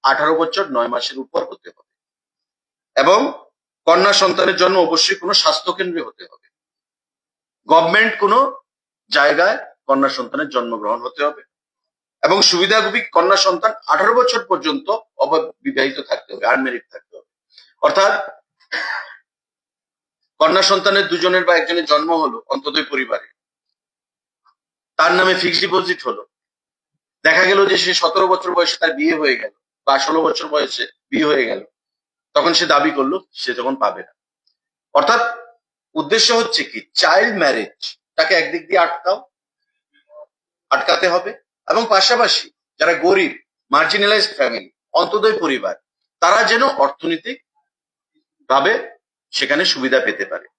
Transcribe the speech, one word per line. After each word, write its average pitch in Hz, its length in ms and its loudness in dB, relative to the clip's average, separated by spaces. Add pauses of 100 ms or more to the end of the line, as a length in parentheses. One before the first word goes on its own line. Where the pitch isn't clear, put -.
(100)
আঠারো 151 300 2
বছর 165 240 -2 (120)
নয় 120 180 0
মাসের 123 300 -6
উপর - 160 -4 (100)
হতে - 240 -20
হবে, - 180 -20 (1040)
এবং 170 220 4 (680)
কন্যা 190 340 4
সন্তানের 185 420 0
জন্ম 185 140 2 (100)
অবশ্যই 165 360 0
কোনো 196 200 -4
স্বাস্থ্য 156 360 -2
কেন্দ্রে 170 300 -6
হতে 92 220 -20
হবে, - 160 -20 (1200)
গভর্নমেন্ট 180 440 4 (100)
কোনো 208 160 4 (720)
জায়গায় 151 460 2 (320)
কন্যা 135 280 2
সন্তানের 135 380 -8
জন্মগ্রহণ 117 520 -4
হতে 135 200 -10
হবে, 147 160 -6 (840)
এবং 185 120 4 (120)
সুবিধাভোগী 202 500 0 (160)
কন্যা 190 300 4
সন্তান 190 260 0 (200)
আঠারো 190 280 2
বছর 240 200 0 (100)
পর্যন্ত 147 360 -2 (360)
অবিবাহিত 139 760 -2 (100)
থাকতে - 240 -8
হবে, 101 200 -8
আনম্যারিড 131 400 -4
থাকতে - 260 -20
হবে। - 120 -20 (560)
অর্থাৎ 196 260 2 (2250)
কন্যা 170 300 4
সন্তানের 196 420 2
দুজনের 180 360 0
বা 175 80 4
একজনের 165 360 -2
জন্ম 156 180 2 (120)
হলো 123 160 -4 (140)
অন্তোদয় 139 400 -4
পরিবারে, 120 360 -6 (1700)
তার 165 200 4
নামে 185 240 2
ফিক্সড 170 220 -2
ডিপোজিট 175 420 -4
হলো, - 160 -8 (1040)
দেখা 170 240 4
গেল 196 100 4 (100)
যে 185 120 2
সে 180 100 -2 (100)
সতেরো 180 300 2
বছর 180 240 -2
বয়সে 170 260 0
তার 165 160 0
বিয়ে 156 220 0
হয়ে 139 200 0
গেল 110 120 -12 (340)
বা 147 80 4 (100)
ষোলো 160 240 0
বছর 156 260 -4
বয়সে 131 300 -2 (260)
বিয়ে 147 200 0
হয়ে 135 200 2
গেল, - 100 -6 (760)
তখন 156 240 2
সে 175 60 2 (100)
দাবি 156 240 2
করলো, 139 180 -2 (260)
সে 127 160 -6
তখন 131 240 -4
পাবে 95 240 -2
না। - 60 -20 (840)
অর্থাৎ 233 240 2 (720)
উদ্দেশ্য - 340 0 (120)
হচ্ছে 151 200 -4 (100)
কি, 110 80 -14 (220)
চাইল্ড 190 420 2
ম্যারেজ 131 340 -2 (400)
তাকে 160 240 0
একদিক 170 280 -6
দিয়ে 175 180 2
আটকাও, 190 320 -4 (1500)
আটকাতে 139 440 0
হবে, 180 160 -4 (380)
এবং 226 140 0 (120)
পাশাপাশি 214 520 2 (340)
যারা 165 140 2 (120)
গরিব, 190 260 2 (380)
মার্জিনালাইজড 196 680 2
ফ্যামিলি, 117 320 -2 (300)
অন্তোদয় 208 420 0
পরিবার, 120 320 -4 (480)
তারা 196 180 4 (100)
যেন 233 120 2 (220)
অর্থনৈতিক 175 540 -6 (1120)
ভাবে 139 220 4 (600)
সেখানে 143 300 -2 (100)
সুবিধা 131 340 0
পেতে - 240 -4
পারে। 87 160 -10 (120)